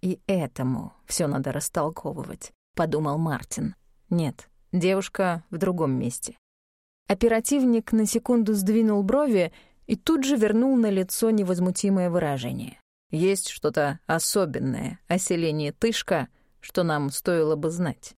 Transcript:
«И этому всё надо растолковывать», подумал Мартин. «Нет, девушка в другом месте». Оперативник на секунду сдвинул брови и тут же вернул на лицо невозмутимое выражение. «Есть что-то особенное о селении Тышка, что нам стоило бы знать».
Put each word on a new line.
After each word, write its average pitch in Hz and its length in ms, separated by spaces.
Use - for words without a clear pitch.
«И 185 240
этому 135 680
всё - 220
надо 135 240
растолковывать», - 1000
подумал 151 420
Мартин. 165 580
«Нет, 165 400
девушка 185 800
в 170 80
другом 160 400
месте». - 400
Оперативник 226 840
на 220 140
секунду 226 480
сдвинул 214 480
брови 214 500
и 226 80
тут 311 280
же 269 120
вернул 226 400
на 226 140
лицо 196 420
невозмутимое 185 760
выражение. 139 720
«Есть 185 380
что-то 147 560
особенное 160 1000
о 175 100
селении 156 540
Тышка, 180 560
что - 240
нам 151 260
стоило 160 460
бы 151 160
знать». 170 480